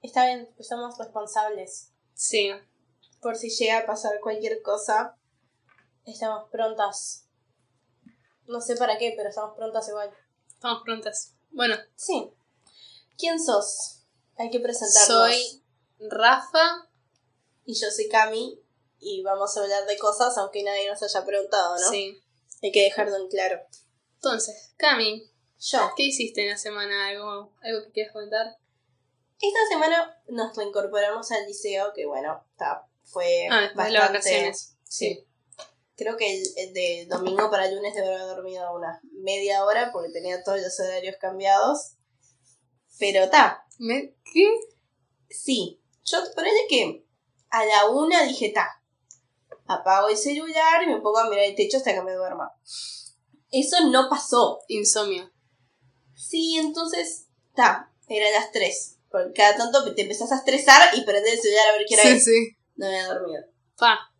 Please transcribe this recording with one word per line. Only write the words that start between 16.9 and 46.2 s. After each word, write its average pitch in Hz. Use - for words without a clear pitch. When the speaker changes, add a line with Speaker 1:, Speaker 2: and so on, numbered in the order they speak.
Speaker 1:
Y 226
yo 208
soy 214
Cami. 220
Y 190
vamos 196
a 208
hablar 202
de 202
cosas, 240
aunque 202
nadie 202
nos 202
haya 202
preguntado, 196
¿no? 180
Speaker 2:
Sí. 202
Speaker 1:
Hay 202
que 202
dejarlo 202
en 190
claro. 185
Speaker 2:
Entonces, -
Cami, 226
Speaker 1:
Yo. -
Speaker 2:
¿qué 277
hiciste 254
en 202
la 208
semana? 202
¿Algo, 202
algo 220
que -
quieras 214
comentar? 214
Speaker 1:
Esta 403
semana 330
nos 226
reincorporamos 208
al 208
liceo, 202
que 147
bueno, 147
ta, -
fue -
Speaker 2:
Ah, 233
después 202
de 233
Speaker 1:
bastante -
Speaker 2:
las 196
vacaciones. 196
Speaker 1:
Sí. 208
Speaker 2:
Sí. -
Speaker 1:
Creo 220
que 208
el, 190
el 185
de 175
domingo 185
para 196
lunes 202
debo 196
haber 185
dormido 185
una 165
media 196
hora 226
porque 165
tenía 180
todos 196
los 185
horarios 185
cambiados. 196
Pero 277
ta. 285
Speaker 2:
¿Me-, 247
qué? 392
Speaker 1:
Sí. 208
Yo, -